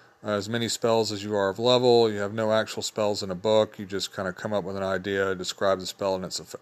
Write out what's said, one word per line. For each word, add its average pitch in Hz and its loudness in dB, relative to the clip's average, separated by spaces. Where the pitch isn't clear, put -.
as 104 -2
many 117 -2
spells 113 0
as 101 -8
you 104 -4
are 98 2
of 98 -6
level. 120 6
You 101 -4
have 101 -4
no 110 0
actual 110 0
spells 104 -2
in 98 -6
a 92 -4
book. 107 2
You 107 -10
just 95 -6
kinda 95 -4
come 107 -6
up 101 -2
with 98 -8
an 98 -4
idea, 95 0
describe 92 0
the 92 -10
spell 95 -2
and 92 -6
its 82 -8
eff-, - -16